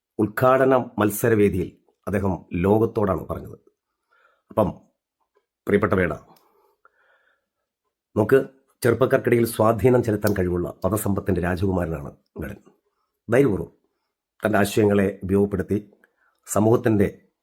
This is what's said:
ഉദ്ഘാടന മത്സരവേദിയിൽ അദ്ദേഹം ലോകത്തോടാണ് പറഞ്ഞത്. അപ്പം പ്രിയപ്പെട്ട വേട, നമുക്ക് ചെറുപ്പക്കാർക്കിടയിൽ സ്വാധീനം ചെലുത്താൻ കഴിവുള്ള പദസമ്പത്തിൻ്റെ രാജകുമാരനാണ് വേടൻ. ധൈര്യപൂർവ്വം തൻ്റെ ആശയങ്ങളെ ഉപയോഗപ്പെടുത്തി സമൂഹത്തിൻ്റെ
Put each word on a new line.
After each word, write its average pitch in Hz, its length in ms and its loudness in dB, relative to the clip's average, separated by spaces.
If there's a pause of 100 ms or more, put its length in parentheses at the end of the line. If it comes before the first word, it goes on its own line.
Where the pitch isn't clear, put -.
(180)
ഉദ്ഘാടന 131 560 2 (240)
മത്സരവേദിയിൽ 104 680 0 (380)
അദ്ദേഹം 95 260 -2 (200)
ലോകത്തോടാണ് 101 720 0
പറഞ്ഞത്. 73 320 -12 (920)
അപ്പം 101 200 0 (960)
പ്രിയപ്പെട്ട 101 280 0
വേട, 90 180 0 (2000)
നമുക്ക് 107 220 4 (440)
ചെറുപ്പക്കാർക്കിടയിൽ 117 640 2
സ്വാധീനം 117 560 2
ചെലുത്താൻ 104 320 0
കഴിവുള്ള 90 340 -2 (100)
പദസമ്പത്തിൻ്റെ 98 600 -2
രാജകുമാരനാണ് 87 720 -4 (260)
വേടൻ. - 220 -10 (720)
ധൈര്യപൂർവ്വം 110 420 0 (720)
തൻ്റെ 107 160 0
ആശയങ്ങളെ 101 480 2 (160)
ഉപയോഗപ്പെടുത്തി 98 560 -2 (680)
സമൂഹത്തിൻ്റെ 110 640 2 (340)